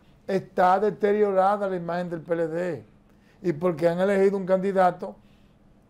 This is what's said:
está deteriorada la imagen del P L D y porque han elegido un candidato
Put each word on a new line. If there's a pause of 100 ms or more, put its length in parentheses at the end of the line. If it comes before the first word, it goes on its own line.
(260)
está
deteriorada
la
imagen
del
P
L
D (560)
y
porque
han
elegido
un
candidato (760)